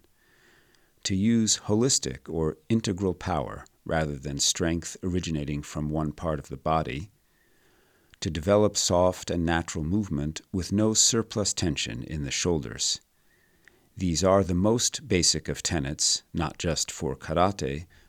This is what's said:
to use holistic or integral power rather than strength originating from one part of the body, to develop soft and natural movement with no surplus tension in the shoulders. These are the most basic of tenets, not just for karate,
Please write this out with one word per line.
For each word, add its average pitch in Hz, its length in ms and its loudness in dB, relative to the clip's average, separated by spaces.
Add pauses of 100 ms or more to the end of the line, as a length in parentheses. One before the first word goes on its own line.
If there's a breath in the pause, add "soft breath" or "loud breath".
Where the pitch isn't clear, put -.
(1040 soft breath)
to 98 120 0
use 110 500 2
holistic 107 640 0
or 78 280 0 (120)
integral 98 460 0
power 71 500 -4 (180)
rather 78 320 0
than 69 220 -6
strength 82 640 0
originating 78 600 -2
from 76 260 -6
one 78 220 -2
part 78 260 -4
of 71 120 -12
the - 80 -8
body, 78 520 -2 (1080 soft breath)
to 95 100 -4
develop 101 480 4
soft 90 540 4
and 85 120 0
natural 82 400 0
movement 80 580 -2 (100)
with 92 200 -4
no 107 220 4
surplus 110 600 0
tension 69 480 -2
in 76 200 -6
the 67 60 -4
shoulders. - 720 -2 (960 soft breath)
These 87 260 0
are 95 200 6
the 87 100 -2
most 101 540 0
basic 85 420 2
of 71 140 -6
tenets, - 580 -2 (100)
not 80 280 -4
just - 320 -2
for 67 240 -4
karate, 82 720 -2 (220 soft breath)